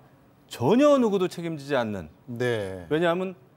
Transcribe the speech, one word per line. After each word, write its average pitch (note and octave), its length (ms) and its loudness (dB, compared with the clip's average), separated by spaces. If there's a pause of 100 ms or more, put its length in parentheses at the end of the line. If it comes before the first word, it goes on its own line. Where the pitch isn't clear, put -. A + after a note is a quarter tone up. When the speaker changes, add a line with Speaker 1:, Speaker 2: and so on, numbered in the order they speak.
(480)
Speaker 1:
전혀 C4+ 500 4
누구도 G3 320 2
책임지지 D3 480 -6
않는. G#2 320 -2 (160)
Speaker 2:
네. A2 640 -4
Speaker 1:
왜냐하면 F3 440 0 (240)